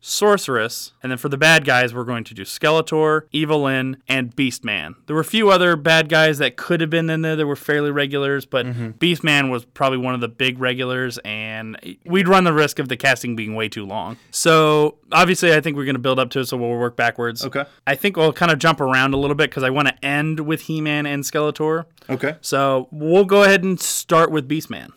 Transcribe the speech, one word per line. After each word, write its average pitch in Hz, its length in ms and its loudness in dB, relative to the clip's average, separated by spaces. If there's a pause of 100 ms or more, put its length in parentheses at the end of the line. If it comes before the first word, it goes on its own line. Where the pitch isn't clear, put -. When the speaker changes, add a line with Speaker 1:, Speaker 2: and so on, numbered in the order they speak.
(180)
Speaker 1:
Sorceress, 139 720 0 (100)
and 127 100 -6
then 127 60 -4
for 147 100 -8
the 139 100 -4
bad 156 280 4
guys, 123 280 2
we're 123 100 -6
going 117 220 -6
to - 100 -20
do 95 80 -12
Skeletor, 156 880 0
Evil-Lyn, 139 680 -2 (100)
and 127 280 -2
Beast-Man. 107 600 -4 (120)
There 151 80 -4
were 160 60 0
a 151 40 -2
few 220 240 2
other 180 260 4
bad 160 320 2
guys 156 300 4
that 139 180 -2
could 170 260 -2
have 165 100 -2
been 165 180 0
in 160 140 -2
there 160 120 -2
that 156 120 -2
were 143 80 -2
fairly 147 360 -2
regulars, 139 540 -2
but 127 220 -2
Speaker 2:
Mm-hmm. 120 320 -6
Speaker 1:
Beast-Man 151 500 2
was 120 160 -4
probably 135 320 -2
one 127 160 -4
of 123 80 -4
the 117 60 -4
big 127 320 -4
regulars, 127 680 -4
and 110 520 -10 (280)
we'd 175 220 2
run 190 160 6
the 170 100 2
risk 151 260 2
of 139 100 -4
the - 60 -4
casting 127 400 -2
being 110 200 -6
way 110 120 -4
too 107 180 -10
long. 101 320 -8 (120)
So, 151 680 2 (120)
obviously, 175 420 4
I 151 80 6
think 147 140 -4
we're 139 100 -4
gonna 135 140 -2
build 131 200 0
up 123 120 0
to 135 100 -2
it, 123 40 -2
so 127 120 -6
we'll 120 200 -4
work 120 180 -2
backwards. 117 480 -2
Speaker 2:
Okay. 139 220 -4 (220)
Speaker 1:
I 139 80 0
think 196 200 -2
we'll 160 180 4
kinda 170 220 2
jump 156 240 2
around 135 340 2
a 139 40 0
little 139 180 0
bit, 147 160 0
'cause 135 120 -4
I 127 80 2
wanna 139 320 0
end 151 380 -2
with 156 200 -4
He-Man 151 440 -4
and 143 180 -4
Skeletor. 156 600 -2 (240)
Speaker 2:
Okay. 135 320 -4
Speaker 1:
So, 135 500 0
we'll 160 340 2
go 202 180 6
ahead 196 200 6
and 185 160 -2
start 160 520 2
with 147 160 -2
Beast-Man. 135 480 -8